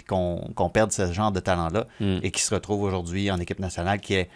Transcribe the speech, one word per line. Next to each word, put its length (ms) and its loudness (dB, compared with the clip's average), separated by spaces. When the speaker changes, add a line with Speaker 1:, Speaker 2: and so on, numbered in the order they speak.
Speaker 1:
qu'on, 480 -2
qu'on 140 2
perde 240 4
ce 200 2
genre 200 2
de 80 -2
talent-là 460 0
Speaker 2:
Hmm. 240 0
Speaker 1:
et 80 -2
qui 120 -2
se 120 0
retrouve 280 -2
aujourd'hui 480 0
en 100 0
équipe 180 -4
nationale, 420 -2
qui 140 -2
est 220 2